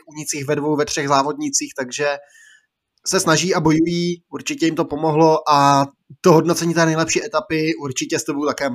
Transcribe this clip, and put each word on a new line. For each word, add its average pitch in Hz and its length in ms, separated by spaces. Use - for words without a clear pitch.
únicích 151 380
ve 147 100
dvou, 147 200
ve 147 100
třech 147 220
závodnících, 143 720
takže 143 400
se 190 120
snaží 170 360
a 180 40
bojují, 170 680
určitě 147 360
jim 160 100
to 160 100
pomohlo 156 640
a 139 380
to 180 120
hodnocení 165 400
té 165 120
nejlepší 160 400
etapy, 156 500
určitě 143 440
s - 40
tebou 147 220
také 139 300